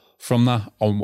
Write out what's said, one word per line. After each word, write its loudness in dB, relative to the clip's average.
from 0
that -2
on, 0